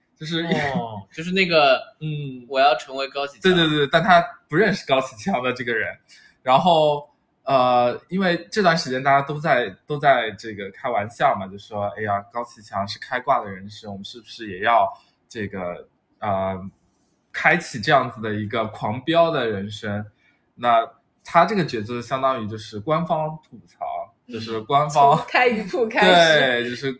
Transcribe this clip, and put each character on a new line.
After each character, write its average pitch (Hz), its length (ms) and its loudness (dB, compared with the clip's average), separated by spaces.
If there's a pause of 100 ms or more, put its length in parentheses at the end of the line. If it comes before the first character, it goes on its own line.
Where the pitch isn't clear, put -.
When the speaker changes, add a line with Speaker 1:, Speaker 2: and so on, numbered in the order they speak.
(160)
Speaker 1:
就 156 80 -16
是 165 200 -4
Speaker 2:
哦， 135 680 -4
就 160 100 -12
是 180 100 -6
那 190 120 2
个， 151 340 4 (220)
Speaker 1:
嗯。 143 480 -8
Speaker 2:
我 135 120 0
要 143 160 6
成 135 200 -12
为 135 120 -4
高 139 180 -6
启 - 140 -14
强。 - 20 -20
Speaker 1:
对， 185 120 6
对， 160 240 2
对， 143 100 2
但 165 140 2
他 175 200 6 (260)
不 147 80 -2
认 196 160 4
识 - 140 -6
高 131 140 2
启 127 160 -6
强 127 260 -2
的 127 100 -2
这 123 120 -8
个 120 100 -4
人。 98 240 -6 (440)
然 127 140 4
后， 156 540 2 (320)
呃， 123 680 2
因 185 120 -4
为 175 320 0
这 214 100 0
段 170 140 4
时 170 140 -6
间 127 120 -4
大 139 80 2
家 139 160 4
都 151 140 -6
在， 131 280 0 (180)
都 151 120 -6
在 131 340 2
这 110 220 -12
个 98 160 -10
开 - 180 -10
玩 120 220 -2
笑 139 240 0
嘛， 98 140 -8
就 98 100 -16
说 104 280 -8 (120)
，“哎 107 40 -8
呀， 101 180 -2 (120)
高 120 120 -6
启 - 180 -20
强 101 240 -6
是 - 140 -10
开 - 180 -6
挂 123 240 0
的 104 80 -10
人 95 180 -14
生， 104 220 -16
我 98 60 -12
们 98 80 -14
是 123 160 -18
不 107 60 -20
是 110 240 -14
也 92 100 -10
要 107 280 4 (400)
这 104 200 -8
个， 87 400 -10 (320)
呃， 95 500 -4 (640)
开 165 240 2
启 - 240 -6
这 104 100 -2
样 131 180 4
子 120 120 -14
的 110 140 -4
一 107 120 -4
个 110 200 -4
狂 110 360 -6
飙 165 300 2
的 127 160 -2
人 101 200 -6
生？” 107 380 -8 (480)
那 117 340 2 (360)
他 175 220 4
这 214 100 -2
个 175 80 0
角 123 180 -6
色 120 200 -8
相 131 180 -6
当 131 240 -2
于 - 20 -8
就 107 120 -10
是 107 200 -14
官 156 280 -2
方 156 240 -2 (120)
吐 - 240 -20
槽， 82 480 -10 (140)
就 117 100 -10
是 110 220 -6
官 143 300 2
方 143 260 6
Speaker 3:
从 - 100 -2
开 254 220 4
鱼 220 140 -2
铺 233 260 -2
开 - 120 -2
始。 170 380 6
Speaker 1:
对， 120 300 0
就 123 80 -6
是 135 240 -6